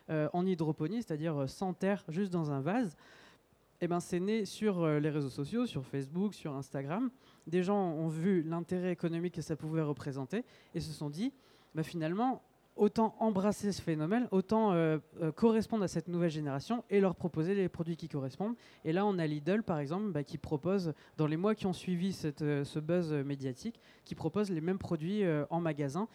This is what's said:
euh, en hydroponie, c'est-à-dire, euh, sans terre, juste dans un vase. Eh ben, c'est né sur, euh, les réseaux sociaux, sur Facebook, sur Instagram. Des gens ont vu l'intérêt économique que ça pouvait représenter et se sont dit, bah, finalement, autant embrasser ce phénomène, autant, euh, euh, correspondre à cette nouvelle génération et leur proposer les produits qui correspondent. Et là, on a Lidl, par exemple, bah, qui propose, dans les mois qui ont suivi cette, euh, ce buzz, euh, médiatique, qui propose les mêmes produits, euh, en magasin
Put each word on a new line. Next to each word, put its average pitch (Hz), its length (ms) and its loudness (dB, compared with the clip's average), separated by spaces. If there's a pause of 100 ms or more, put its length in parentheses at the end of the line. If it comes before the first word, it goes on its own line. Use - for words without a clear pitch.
(120)
euh, 151 200 2
en 180 140 2
hydroponie, 165 560 0
c'est-à-dire, 160 400 -2
euh, 135 60 0
sans 185 260 -2
terre, 190 340 0
juste 180 240 -2
dans 160 200 0
un 135 100 0
vase. 185 340 0 (840)
Eh 175 80 0
ben, 175 100 0
c'est 175 220 -4
né 208 240 0
sur, 185 380 0
euh, 151 160 4
les 151 100 2
réseaux 143 200 0
sociaux, 151 360 -2
sur 135 200 -6
Facebook, 151 480 -4
sur 147 220 -8
Instagram. 143 540 -4 (360)
Des 175 160 2
gens 190 280 2
ont 160 180 -2
vu 165 340 2
l'intérêt 175 520 -2
économique 170 400 -2
que 165 80 -4
ça 151 160 -4
pouvait 160 240 -2
représenter 143 640 -4 (280)
et 175 60 -4
se 156 140 -6
sont 147 160 -6
dit, 202 240 -4 (420)
bah, 160 80 -2
finalement, 180 580 0 (360)
autant 214 420 4
embrasser 202 540 2
ce - 80 -6
phénomène, 170 500 0
autant, 208 400 4
euh, 165 260 4 (240)
euh, 160 120 0
correspondre 220 500 4
à 175 60 0
cette 165 180 -4
nouvelle 175 240 2
génération 151 580 -2
et 202 120 4
leur 190 140 4
proposer 170 380 -2
les 196 140 2
produits 165 300 -4
qui 160 100 -10
correspondent. 151 480 -4 (300)
Et 160 80 2
là, 196 120 2
on 196 140 2
a 160 80 2
Lidl, 151 340 0
par 170 180 0
exemple, 175 340 -2
bah, 147 100 0
qui - 140 -8
propose, 170 560 0 (240)
dans 156 100 2
les 156 100 0
mois 208 160 2
qui 214 120 -2
ont 185 80 2
suivi 180 400 -2
cette, 151 300 -4
euh, 147 200 2
ce 151 160 -6
buzz, 165 320 0
euh, 143 140 0
médiatique, 135 560 -6 (240)
qui - 100 -10
propose 202 360 0
les 156 100 0
mêmes 185 180 0
produits, 180 460 -2
euh, 151 240 2
en 165 100 0
magasin 156 560 0